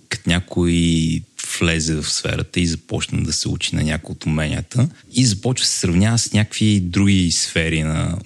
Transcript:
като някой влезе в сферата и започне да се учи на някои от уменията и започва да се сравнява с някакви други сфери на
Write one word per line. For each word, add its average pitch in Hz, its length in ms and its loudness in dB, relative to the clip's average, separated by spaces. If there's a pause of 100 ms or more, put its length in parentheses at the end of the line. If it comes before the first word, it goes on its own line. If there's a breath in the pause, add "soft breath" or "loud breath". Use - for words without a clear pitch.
като - 200 -4
някой 85 920 2 (380)
влезе 82 360 0
в 76 160 -4
сферата 82 480 -4
и 87 80 2
започне - 540 -4
да 78 120 -2
се - 160 -4
учи - 260 -4
на 80 80 0
някои 78 300 -4
от - 120 -12
уменията 80 640 0 (240 loud breath)
и 127 120 4
започва 120 380 0
да - 60 0
се - 100 -4
сравнява 98 380 2
с - 160 -2
някакви 107 460 2
други 92 520 2
сфери 80 520 -2
на 82 420 -2